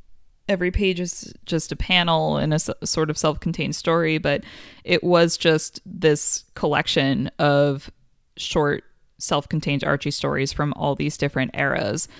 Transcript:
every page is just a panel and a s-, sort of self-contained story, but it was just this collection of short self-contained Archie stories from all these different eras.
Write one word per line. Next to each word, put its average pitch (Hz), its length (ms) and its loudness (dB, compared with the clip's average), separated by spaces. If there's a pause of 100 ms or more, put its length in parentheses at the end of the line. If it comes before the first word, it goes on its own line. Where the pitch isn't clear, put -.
(480)
every 180 220 0
page 185 300 0
is - 320 -8 (140)
just 160 260 -2
a 151 40 -4
panel 165 600 2
and 147 160 0
a 151 40 4
s-, - 140 -2 (140)
sort 160 260 0
of 151 80 -6
self-contained 156 580 -2
story, 165 420 0
but 147 240 0 (420)
it - 200 2
was 170 320 4
just - 500 2
this - 580 0 (100)
collection 143 840 0
of 143 520 2 (460)
short - 480 0 (320)
self-contained 147 680 -2
Archie 143 260 0
stories 139 420 -2
from 147 220 -2
all 143 220 -2
these 143 200 -4
different 135 380 -2
eras. 135 540 -2 (120)